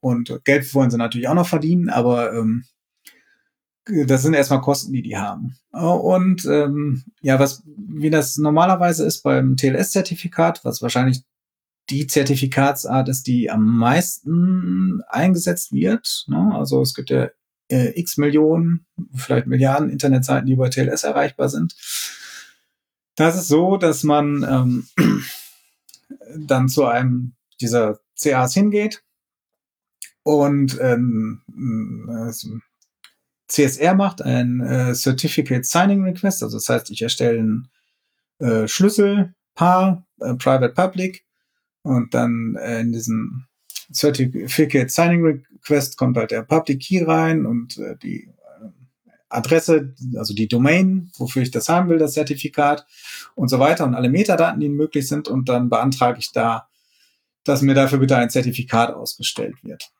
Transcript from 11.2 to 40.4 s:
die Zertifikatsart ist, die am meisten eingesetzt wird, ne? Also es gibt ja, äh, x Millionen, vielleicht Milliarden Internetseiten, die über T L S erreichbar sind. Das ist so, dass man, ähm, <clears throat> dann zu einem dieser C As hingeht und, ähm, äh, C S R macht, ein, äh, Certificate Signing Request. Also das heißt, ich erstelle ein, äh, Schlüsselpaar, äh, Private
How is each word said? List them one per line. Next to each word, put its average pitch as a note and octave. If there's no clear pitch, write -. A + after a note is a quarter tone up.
die C#3
Zertifikatsart C3+
ist, C3
die B2
am A2
meisten F3+
eingesetzt F3
wird, F#3
ne? E3
Also C2+
es -
gibt -
ja, B1+
äh, B2+
x E3+
Millionen, D#3
vielleicht B2+
Milliarden C3+
Internetseiten, C3+
die C3+
über B2+
T C3
L C3+
S -
erreichbar C#3+
sind. C3+
Das E3
ist F3
so, F3
dass D#3+
man, C3+
ähm, -
<clears throat> -
dann C3+
zu C#3
einem B2
dieser A2+
C C#3+
As B2+
hingeht G#3
und, C#3+
ähm, A#2+
äh, A#2
C -
S C3
R F3
macht, F#3+
ein, B2
äh, B2+
Certificate C3
Signing G3
Request. F#3
Also A2+
das -
heißt, A#2+
ich A2
erstelle A#2
ein, A2
äh, A2+
Schlüsselpaar, F#3+
äh, B2
Private B2+